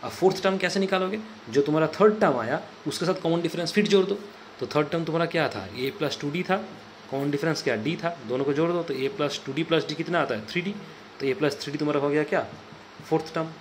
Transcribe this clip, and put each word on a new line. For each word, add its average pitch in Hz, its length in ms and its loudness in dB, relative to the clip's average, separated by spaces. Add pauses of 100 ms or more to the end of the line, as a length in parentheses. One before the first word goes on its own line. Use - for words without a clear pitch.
अब 117 60 -8
fourth 185 320 4
term 190 160 2
कैसे 185 220 0
निकालोगे? 190 380 0 (320)
जो 135 120 4
तुम्हारा 156 240 4 (140)
third 214 200 8
term 151 180 4
आया 123 220 -2 (260)
उसके 156 200 -2
साथ 180 160 0
common 170 200 2
difference 165 300 -2
फिर 208 160 4
जोड़ 190 180 6
दो, 202 120 -2 (420)
तो 123 60 -4
third 147 240 2
term 170 140 0
तुम्हारा 165 220 0
क्या 160 220 2
था? 98 180 -6 (100)
ए 131 220 -2
plus 147 220 -2
two 147 100 -4
D 175 120 -2
था, 185 140 2 (540)
Common 139 200 0
difference 143 320 0
क्या? 123 140 2
D 139 200 -2
था, 170 200 -4 (120)
दोनों 131 160 0
को 143 80 2
जोड़ 165 200 2
दो, 170 100 0
तो 139 120 -4
ए 131 140 -2
plus 143 380 -2
two 139 60 -8
डी 151 100 -2
plus 160 260 2
D 151 60 -4
कितना 165 260 0
आता 131 140 0
है? 110 120 -6
थ्री - 140 -4
डी, 202 140 -4 (460)
तो 139 60 -2
ए 131 80 2
plus 147 280 0
three 143 100 -8
D 147 60 -6
तुम्हारा 147 220 2
हो 143 80 0
गया 151 160 2
क्या? 151 220 0 (640)
fourth 160 240 0
term। 160 160 -4 (100)